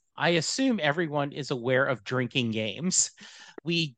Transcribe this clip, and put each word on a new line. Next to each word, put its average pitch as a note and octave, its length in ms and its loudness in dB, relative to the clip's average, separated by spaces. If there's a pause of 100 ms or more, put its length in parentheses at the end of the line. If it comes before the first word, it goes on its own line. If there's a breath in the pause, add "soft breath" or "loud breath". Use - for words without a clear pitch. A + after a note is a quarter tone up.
(160)
I D3 160 2
assume A3 520 2
everyone D3 480 0
is C3+ 200 -8
aware B2+ 340 2
of C3+ 180 -2
drinking B2+ 480 0
games. A2 600 0 (520 loud breath)
We E3 340 -2